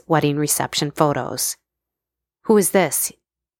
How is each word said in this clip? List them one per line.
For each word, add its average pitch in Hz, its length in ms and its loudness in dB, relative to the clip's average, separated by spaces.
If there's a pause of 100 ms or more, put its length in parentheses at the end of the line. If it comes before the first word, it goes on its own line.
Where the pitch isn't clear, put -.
wedding 147 300 2
reception 147 540 -2
photos. 143 680 -2 (840)
"Who 220 140 4
is 196 140 2
this?" 180 400 0 (480)